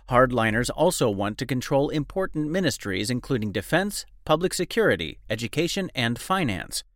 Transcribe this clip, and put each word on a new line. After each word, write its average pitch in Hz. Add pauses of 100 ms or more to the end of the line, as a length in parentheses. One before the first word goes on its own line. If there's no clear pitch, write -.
Hardliners 120
also 156
want 101
to 139
control 139
important 151
ministries, 113
including 117
defense, 165 (220)
public -
security, 101 (100)
education, 147
and 120
finance. 127 (120)